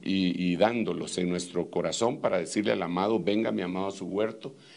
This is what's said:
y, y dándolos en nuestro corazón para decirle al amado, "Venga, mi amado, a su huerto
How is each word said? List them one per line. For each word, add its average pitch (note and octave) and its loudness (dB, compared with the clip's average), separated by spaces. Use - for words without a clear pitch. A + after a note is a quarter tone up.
y, F2+ 2
y F2 2
dándolos F2+ 2
en F2+ 0
nuestro F2 -2
corazón A2+ 0
para G2 2
decirle G#2 0
al G#2 2
amado, F#2 2
"Venga, G#2+ 2
mi G#2+ -2
amado, F#2 -2
a G2 -4
su F#2+ -8
huerto G#2+ -4